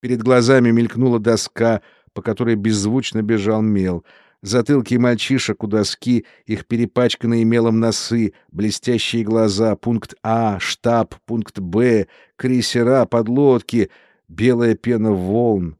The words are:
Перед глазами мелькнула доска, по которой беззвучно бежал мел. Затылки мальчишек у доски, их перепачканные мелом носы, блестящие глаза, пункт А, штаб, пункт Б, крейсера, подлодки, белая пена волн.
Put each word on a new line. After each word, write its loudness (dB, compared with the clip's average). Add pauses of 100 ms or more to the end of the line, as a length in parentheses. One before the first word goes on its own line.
Перед -4
глазами 4
мелькнула 2
доска, 0 (300)
по -12
которой -2
беззвучно -2
бежал 0
мел. 0 (380)
Затылки 0
мальчишек -2
у -6
доски, -2 (220)
их -8
перепачканные 0
мелом 2
носы, -2 (160)
блестящие -4
глаза, 0
пункт -4
А, -2
штаб, -2 (100)
пункт -8
Б, 0 (300)
крейсера, 0
подлодки, 0 (380)
белая 2
пена -2
волн. -2